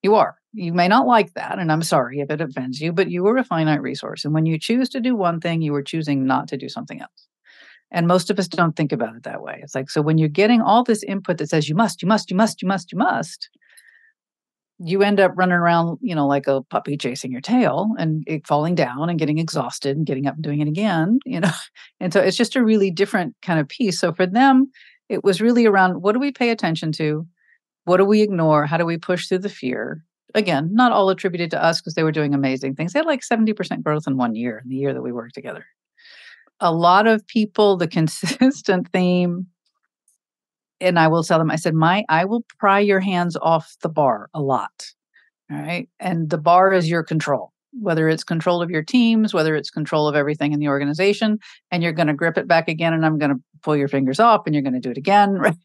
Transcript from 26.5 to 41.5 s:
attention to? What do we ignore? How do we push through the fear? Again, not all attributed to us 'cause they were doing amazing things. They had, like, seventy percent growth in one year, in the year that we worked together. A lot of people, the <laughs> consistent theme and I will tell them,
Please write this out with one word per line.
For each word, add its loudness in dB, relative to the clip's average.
attention -4
to? -4
What 4
do 6
we 4
ignore? 2
How -2
do 0
we -4
push -4
through -2
the -8
fear? -8
Again, 0
not 4
all 2
attributed -4
to -2
us 0
'cause -12
they 0
were 0
doing 0
amazing -2
things. -6
They 0
had, -2
like, -4
seventy 0
percent -6
growth -2
in -2
one -2
year, -6
in -14
the -6
year -4
that -8
we -6
worked -12
together. -14
A 2
lot 6
of 2
people, 2
the -2
<laughs> -4
consistent 0
theme 0
and 4
I 8
will 4
tell 4
them, 2